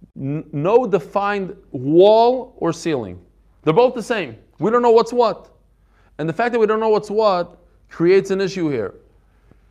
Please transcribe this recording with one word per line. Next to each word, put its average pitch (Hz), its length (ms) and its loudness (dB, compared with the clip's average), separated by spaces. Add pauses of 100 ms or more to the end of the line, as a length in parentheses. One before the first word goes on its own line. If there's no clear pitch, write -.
(200)
n-, 143 320 -8
no 196 340 0
defined 196 720 -4 (160)
wall 214 840 2
or 165 160 -2
ceiling. 113 480 -6 (420)
They're 156 100 2
both 247 220 2
the 226 80 -8
same. 165 340 -6 (220)
We 180 100 -2
don't 240 120 0
know 240 100 2
what's 226 220 2
what. 233 360 -2 (680)
And 151 100 -6
the 160 60 -4
fact 233 180 -2
that 240 80 -2
we 220 60 2
don't 220 160 0
know 220 80 -2
what's 208 200 0
what 202 480 -2 (320)
creates 190 420 2
an 190 100 -2
issue 175 280 -4
here. 113 260 -6 (760)